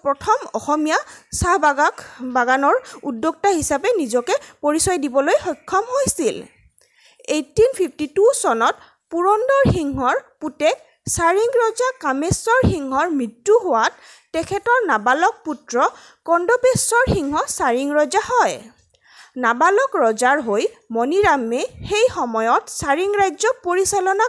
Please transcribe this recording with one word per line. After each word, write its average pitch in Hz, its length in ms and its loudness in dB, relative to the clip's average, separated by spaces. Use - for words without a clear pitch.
প্ৰথম 285 360 0
অসমীয়া 302 440 0
চাহ 359 260 0
বাগাক-, 294 460 0
বাগানৰ 254 560 2
উদ্যোক্তা 294 460 -2
হিচাপে 311 480 0
নিজকে 247 380 -2
পৰিচয় 320 360 0
দিবলৈ 277 460 0
সক্ষম 370 400 -4
হৈছিল। 494 520 -2
এইটিন 427 440 2
ফিফটি 370 340 -4
টু - 180 0
চনত 254 320 0
পুৰন্দৰ 427 520 2
সিংহৰ 277 420 -2
পুতেক 302 340 -2
চাৰিং 370 480 0
ৰজা 453 320 0
কামেশ্বৰ 320 580 -2
সিংহৰ 285 400 -2
মৃত্যু 294 480 0
হোৱাত 302 340 0
তেখেতৰ 403 540 -2
নাবালক 269 480 2
পুত্ৰ 285 320 -8
কন্দপেশ্বৰ 466 800 2
সিংহ 294 200 -4
চাৰিং 269 440 -2
ৰজা 302 320 2
হয়। 359 320 0
নাবালক 311 600 2
ৰজাৰ 247 440 2
হৈ 226 220 -2
মণিৰামে 269 720 0
সেই 427 200 2
সময়ত 285 580 -2
চাৰিং 330 500 -2
ৰাজ্য 392 280 0
পৰিচালনা 381 680 0